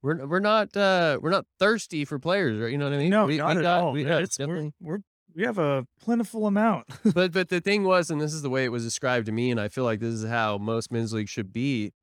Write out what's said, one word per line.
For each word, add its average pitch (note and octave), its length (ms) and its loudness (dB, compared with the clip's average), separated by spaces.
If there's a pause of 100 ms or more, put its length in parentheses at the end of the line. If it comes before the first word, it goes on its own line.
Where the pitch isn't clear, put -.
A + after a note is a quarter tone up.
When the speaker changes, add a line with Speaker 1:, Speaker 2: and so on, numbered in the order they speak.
Speaker 1:
we're, C#3+ 240 -2
we're E3 140 0
not, G#3 340 2
uh, F#3 460 2
we're D3 100 -4
not F#3 140 2 (140)
thirsty F#3 480 0
for D3 120 -6
players, D#3+ 400 0
right? A2+ 140 -2
You C#3+ 60 -2
know C#3+ 80 -2
what C#3+ 80 -2
I C#3+ 40 0
mean? D#3 120 2
Speaker 2:
No, G#3 160 4
Speaker 1:
We, D3 120 0
Speaker 2:
not D3 120 0
Speaker 1:
we F3 80 2
Speaker 2:
at D#3+ 40 0
Speaker 1:
got, F3 200 4
Speaker 2:
all. D3+ 100 0
Speaker 1:
we, C3+ 140 -2
yeah, D#3 140 2
Speaker 2:
It's, - 180 -4
we're, C#3 80 -4
Speaker 1:
definitely. D3+ 340 -6
Speaker 2:
we're, E3+ 180 -8 (360)
we E3 80 -4
have A3+ 160 -2
a C#3 280 0 (140)
plentiful A3+ 460 -2
amount. G#3 400 2 (180)
<laughs> G#3 100 6
Speaker 1:
But, F3+ 180 2
but F3+ 180 0
the F3+ 100 2
thing G3+ 240 2
was, F3+ 260 4
and D3+ 100 -2
this D3+ 120 -2
is D#3 100 -6
the C#3 60 -4
way C3 160 2
it B2 80 0
was A#2 120 -4
described A#2+ 420 0
to G#2+ 60 -4
me, A#2+ 180 0
and A#2 100 0
I G#2 80 -2
feel C3 160 -4
like A2+ 160 0
this A#2 140 -2
is A2 100 -6
how A2 320 0
most A2+ 340 -4
men's A2+ 220 -2
leagues G#2+ 180 -4
should G2 220 -8
be A#2 400 -2 (100)